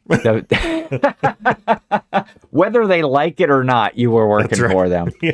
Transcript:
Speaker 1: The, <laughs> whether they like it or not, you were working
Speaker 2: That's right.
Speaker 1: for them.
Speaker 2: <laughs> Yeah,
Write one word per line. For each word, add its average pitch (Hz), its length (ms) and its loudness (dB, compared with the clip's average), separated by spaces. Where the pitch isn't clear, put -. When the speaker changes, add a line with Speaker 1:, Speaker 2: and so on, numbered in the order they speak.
Speaker 1:
The, 214 2250 -4
<laughs> - 160 -20
whether 214 360 2
they 170 160 2
like 143 360 0
it 170 100 2
or 135 140 2
not, 117 340 0
you 117 140 0
were 110 160 4
working 104 220 2
Speaker 2:
That's 113 120 -2
right. 113 100 0
Speaker 1:
for 92 180 2
them. 87 260 -2
Speaker 2:
<laughs> - 60 -20
Yeah, 165 120 -2